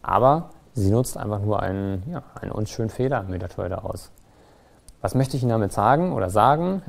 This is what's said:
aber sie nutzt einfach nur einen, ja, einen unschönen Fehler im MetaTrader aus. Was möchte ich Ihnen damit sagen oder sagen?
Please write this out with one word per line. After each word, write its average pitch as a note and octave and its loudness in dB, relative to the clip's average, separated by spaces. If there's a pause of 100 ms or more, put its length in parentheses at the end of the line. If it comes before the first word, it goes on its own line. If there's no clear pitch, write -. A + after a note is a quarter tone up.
aber C3+ 4 (240)
sie G2 2
nutzt B2 2
einfach G#2 -4
nur G2+ 0
einen, G2 -4
ja, F3 -10 (180)
einen - -8
unschönen A2 -4
Fehler C3 -2
im G2 -8
MetaTrader F#2 -6
aus. F#2+ -10 (880)
Was - -4
möchte C3 0
ich B2 0
Ihnen A#2+ 2
damit G#2+ 2
sagen C#3+ 2
oder F#2+ -2
sagen? D3+ 2